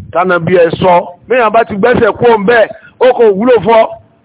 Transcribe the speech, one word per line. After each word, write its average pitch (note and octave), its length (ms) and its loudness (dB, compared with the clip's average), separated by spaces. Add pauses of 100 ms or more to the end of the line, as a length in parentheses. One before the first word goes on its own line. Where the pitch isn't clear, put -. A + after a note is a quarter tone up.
tánàbí F3 480 -2
ẹ E3+ 140 2
sọ. F3 240 0 (300)
Béèyàn A3+ 280 -2
bá A3+ 120 0
ti A3+ 120 -8
gbẹ́sẹ̀ A3 360 0
kú - 140 -4
òun A3 200 2
bẹ́ẹ̀, A3+ 220 2 (280)
ó B3 140 0
kò A#3+ 160 0
wúlò A3 320 2
fún G#3 180 0
ọ. A3 100 4 (400)